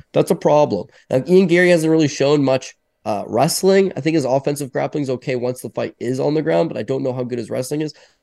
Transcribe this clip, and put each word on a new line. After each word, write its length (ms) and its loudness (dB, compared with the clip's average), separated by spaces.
That's 220 2
a 20 -2
problem. 540 2
Now, 180 0
Ian 180 6
Gary 220 4
hasn't 240 4
really 160 4
shown 340 2
much, 320 0
uh, 240 -4
wrestling. 680 2
I 40 -6
think 140 0
his 100 0
offensive 480 -2
grappling 320 -4
is 60 -4
okay 260 -4
once 260 -6
the 80 -12
fight 300 -6
is 180 -4
on 160 0
the 80 0
ground, 280 0
but 80 -10
I 40 -4
don't 220 -4
know 80 -2
how 100 -6
good 160 -6
his 120 -8
wrestling 320 -4
is. 120 -8